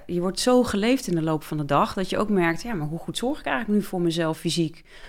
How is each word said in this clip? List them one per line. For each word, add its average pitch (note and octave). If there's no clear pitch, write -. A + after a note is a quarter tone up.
je F3
wordt F#3+
zo B3+
geleefd A#3+
in F3
de D#3+
loop D#3
van D#3
de D3
dag D3
dat F#3+
je -
ook G#3+
merkt, E3+
ja, A#3+
maar D3+
hoe D#3+
goed -
zorg B3+
ik -
eigenlijk A3
nu F#3+
voor F#3
mezelf D#3+
fysiek E3